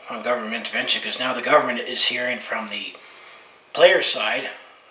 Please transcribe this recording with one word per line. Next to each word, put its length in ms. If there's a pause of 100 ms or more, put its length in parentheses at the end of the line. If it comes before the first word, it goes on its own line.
on 140
government 320
intervention, 440
'cause 200
now 120
the 120
government 340
is 280
hearing 340
from 300
the 260 (760)
players' 360
side 420 (420)